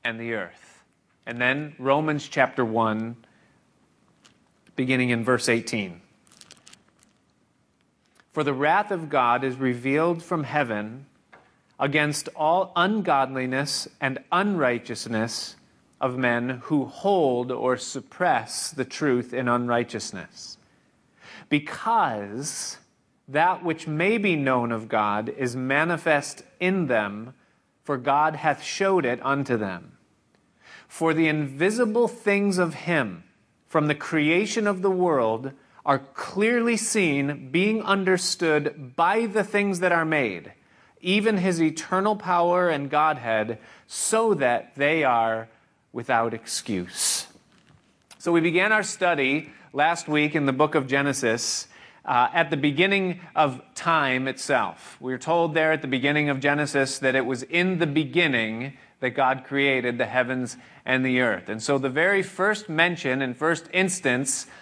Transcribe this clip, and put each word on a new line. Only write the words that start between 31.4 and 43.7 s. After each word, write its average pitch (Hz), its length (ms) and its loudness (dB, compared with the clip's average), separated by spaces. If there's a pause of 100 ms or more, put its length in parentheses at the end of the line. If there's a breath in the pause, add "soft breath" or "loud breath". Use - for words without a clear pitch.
things 202 520 0
of 170 160 0
him 123 500 -2 (420)
from 151 220 2
the 147 80 0
creation 175 720 0
of 185 140 -2
the 190 100 2
world 135 580 0 (340 loud breath)
are 139 140 2
clearly 226 800 0
seen, 143 760 0
being 202 320 2
understood 165 1120 0
by 202 320 2
the 208 160 0
things 202 380 0
that 180 100 2
are 170 140 2
made, 120 480 -2 (480 soft breath)
even 208 380 2
his 175 220 2
eternal 185 540 0
power 175 560 2
and 143 180 -2
Godhead, 117 720 0 (300 loud breath)